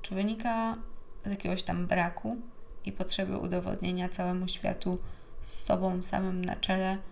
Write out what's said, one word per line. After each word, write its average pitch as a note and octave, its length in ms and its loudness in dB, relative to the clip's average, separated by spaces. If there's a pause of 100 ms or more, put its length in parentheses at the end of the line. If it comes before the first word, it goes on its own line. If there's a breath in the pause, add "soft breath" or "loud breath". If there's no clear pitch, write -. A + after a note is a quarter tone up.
Czy F#3+ 120 -6
wynika A3+ 600 2 (480)
z G3+ 60 0
jakiegoś F#3 320 0
tam F3 240 0
braku F3+ 500 2 (500)
i G3 60 -2
potrzeby F#3+ 460 0
udowodnienia F3+ 720 0
całemu F3+ 400 0
światu F3+ 500 0 (420 loud breath)
z - 240 -2
sobą F#3 380 4
samym F#3 420 0
na F3+ 120 0
czele F#3+ 420 2 (140)